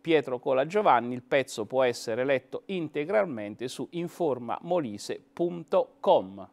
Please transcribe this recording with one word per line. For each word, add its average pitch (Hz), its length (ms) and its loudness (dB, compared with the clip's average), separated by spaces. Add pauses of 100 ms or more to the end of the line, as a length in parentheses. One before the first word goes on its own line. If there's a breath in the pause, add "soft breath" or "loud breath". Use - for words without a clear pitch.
Pietro 135 380 2
Cola 131 260 2
Giovanni. 151 480 4
Il 127 100 -8
pezzo 131 440 -2
può 131 160 0
essere 120 420 0
letto 135 420 -2
integralmente 151 1000 -4
su 131 220 -8
informamolise 139 1300 -4 (140)
punto 175 680 -2
com. 98 520 2